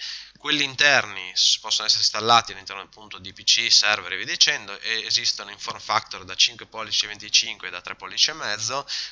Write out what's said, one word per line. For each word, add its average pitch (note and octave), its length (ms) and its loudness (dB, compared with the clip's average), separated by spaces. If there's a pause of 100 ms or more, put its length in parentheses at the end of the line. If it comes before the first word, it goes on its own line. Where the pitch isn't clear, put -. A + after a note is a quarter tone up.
(360)
Quelli D3 280 0
interni A#2 720 2
s-, - 240 4
possono G#2+ 260 -2
essere A2 160 2
installati A2+ 480 4
all'interno G2 320 -12
appunto G2+ 360 -18
di F#2 140 -12
P F#2+ 120 -20
C, A#2 260 4
server G#2 420 4
e F#2 40 -2
via G#2 100 -6
dicendo, C#3 540 0
e A2 240 -4
esistono A2 480 -2
in G2+ 80 -16
form A2 180 -8
factor G#2 460 -2
da F#2 100 -10
cinque A2+ 320 0
pollici A2 380 -4
e G#2 40 -8
venticinque G#2 600 -4
e - 20 -8
da F2+ 100 -10
tre F#2 140 -10
pollici G2 360 -2
e - 20 -4
mezzo, B2 520 -4 (260)